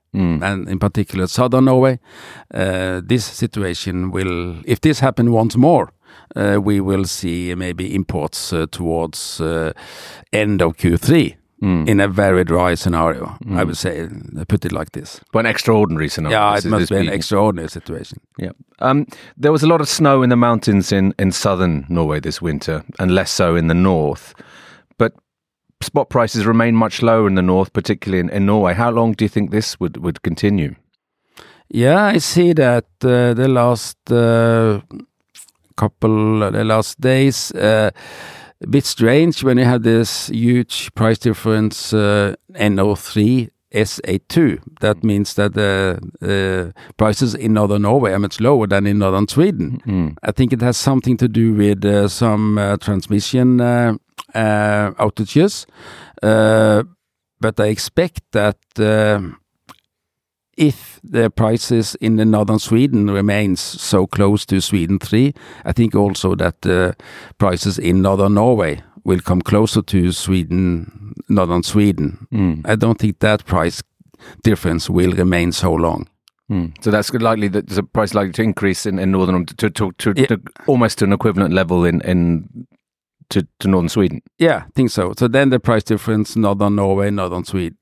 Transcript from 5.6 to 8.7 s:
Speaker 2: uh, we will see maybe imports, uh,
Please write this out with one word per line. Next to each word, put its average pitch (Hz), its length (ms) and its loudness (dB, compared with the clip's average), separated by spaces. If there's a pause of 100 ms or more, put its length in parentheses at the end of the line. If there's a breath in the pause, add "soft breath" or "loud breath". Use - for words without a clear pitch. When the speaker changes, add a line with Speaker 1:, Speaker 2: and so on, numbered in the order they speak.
Speaker 2:
uh, 101 260 0
we 101 180 0
will 95 240 0
see 87 500 -6
maybe 90 400 -6
imports, 87 580 -6
uh, 80 180 -2